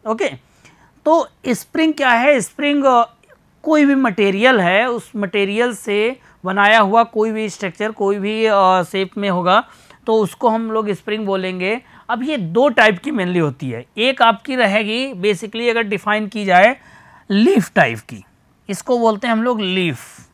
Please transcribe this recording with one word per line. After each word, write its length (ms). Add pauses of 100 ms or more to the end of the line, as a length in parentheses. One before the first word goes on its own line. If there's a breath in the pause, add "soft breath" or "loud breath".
ओके, 220 (760 soft breath)
तो 220 (200)
स्प्रिंग 460
क्या 160
है? 320
स्प्रिंग, 420
uh, 220 (580)
कोई 220
भी 100
मटेरियल 640
है, 300
उस 260
मटेरियल 600
से 420 (280 soft breath)
बनाया 340
हुआ 240
कोई 280
भी 180
स्ट्रक्चर, 420
कोई 280
भी, 260
uh, 380
शेप 340
में 120
होगा, 340 (420 soft breath)
तो 80
उसको 360
हम 220
लोग 180
स्प्रिंग 360
बोलेंगे। 560 (280 soft breath)
अब 140
ये 140
दो 320
टाइप 300
की 120
mainly 300
होती 280
है, 160 (120)
एक 240
आपकी 340
रहेगी 580
basically 560
अगर 140
डिफाइन 440
की 180
जाए 300 (560 soft breath)
लीफ 440
टाइप 240
की, 240 (460)
इसको 300
बोलते 280
हैं 40
हम 120
लोग 180
लीफ। 380 (340)